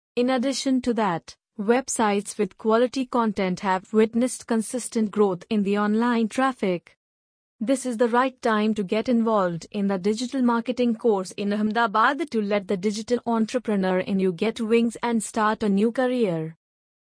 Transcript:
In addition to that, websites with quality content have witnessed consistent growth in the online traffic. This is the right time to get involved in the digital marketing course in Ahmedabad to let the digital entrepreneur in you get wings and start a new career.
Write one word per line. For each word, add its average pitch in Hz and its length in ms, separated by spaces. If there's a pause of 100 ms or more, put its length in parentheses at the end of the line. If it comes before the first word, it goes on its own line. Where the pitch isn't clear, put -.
(160)
In 247 140
addition 262 540
to 240 120
that, 190 400 (240)
websites 208 800
with 202 220
quality 247 480
content 202 540
have 190 300
witnessed 226 540
consistent 226 640
growth 190 400
in 208 140
the 202 160
online 226 480
traffic. 214 640 (720)
This 254 240
is 247 100
the 233 140
right 254 320
time 214 340
to 214 80
get 214 240
involved 214 640
in 202 160
the 196 100
digital 226 440
marketing 240 540
course 196 360
in 202 220
Ahmedabad 220 760
to 220 120
let 202 260
the 208 80
digital 220 500
entrepreneur 214 720
in 190 200
you 190 140
get 214 260
wings 233 420
and 233 220
start 214 400
a 214 60
new 202 240
career. 208 640 (520)